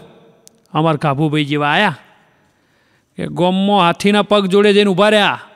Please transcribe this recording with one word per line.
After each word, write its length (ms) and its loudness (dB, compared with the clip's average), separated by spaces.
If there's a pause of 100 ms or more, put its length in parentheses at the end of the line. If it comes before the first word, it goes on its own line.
(720)
અમારા 240 0
કાભુભાઈ 480 -2
જેવા 240 -2
આયા, 280 0 (1200)
કે 100 -8
ગામમાં 520 0
હાથીના 420 0
પગ 240 0
જોડે 280 2
જઈને 160 2
ઊભા 200 2
રહ્યા 300 0 (160)